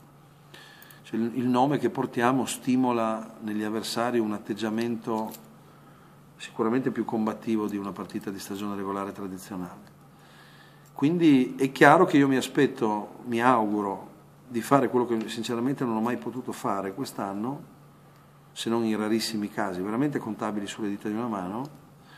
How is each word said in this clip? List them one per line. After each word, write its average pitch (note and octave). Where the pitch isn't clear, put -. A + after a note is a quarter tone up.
Cioè, -
il, A2+
il B2
nome B2+
che B2
portiamo B2
stimola A#2
negli G#2+
avversari A2+
un G#2+
atteggiamento A2
sicuramente B2
più A2
combattivo G#2+
di G2+
una G2
partita G2
di G2
stagione G2+
regolare G2
tradizionale. F#2
Quindi D3
è C3+
chiaro D#3+
che -
io C#3
mi C3+
aspetto, A2+
mi A#2+
auguro G#2
di A#2+
fare C3
quello B2
che A2+
sinceramente A#2+
non A#2
ho A2
mai A#2+
potuto A#2+
fare G2
quest'anno, A#2
se -
non A#2
in A2
rarissimi G#2+
casi, F#2+
veramente B2
contabili G#2
sulle G#2
dita G2+
di G#2
una A#2
mano, G#2